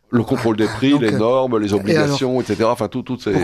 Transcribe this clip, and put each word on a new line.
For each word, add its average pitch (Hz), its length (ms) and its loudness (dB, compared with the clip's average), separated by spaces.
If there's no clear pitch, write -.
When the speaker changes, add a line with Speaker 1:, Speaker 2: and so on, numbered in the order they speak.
Speaker 1:
le 120 120 2
contrôle 113 320 0
des 107 120 0
prix, 113 240 0
Speaker 2:
Donc, 143 100 4
Speaker 1:
les 107 120 0
Speaker 2:
euh, 98 40 0
Speaker 1:
normes, 123 400 2
les 107 80 0
Speaker 2:
et 101 60 0
alors, 101 100 2
Speaker 1:
obligations, 135 600 0
et 110 40 -2
cetera. 110 260 0
Enfin, 117 180 -2
tout, 127 120 -6
toutes 120 220 -8
ces 107 80 -2